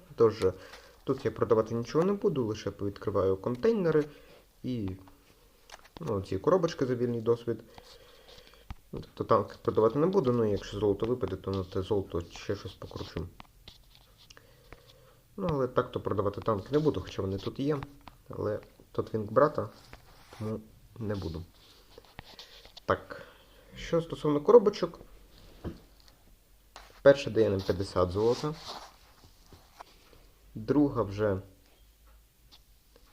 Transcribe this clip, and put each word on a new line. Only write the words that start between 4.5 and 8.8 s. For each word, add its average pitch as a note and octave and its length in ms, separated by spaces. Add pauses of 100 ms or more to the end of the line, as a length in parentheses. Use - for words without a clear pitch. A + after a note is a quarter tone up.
і, A#2 280 (1080)
ну, G#2 220
ці - 160
коробочки E3+ 480
за B2+ 80
вільний A#2+ 260
досвід. A#2 440 (1300)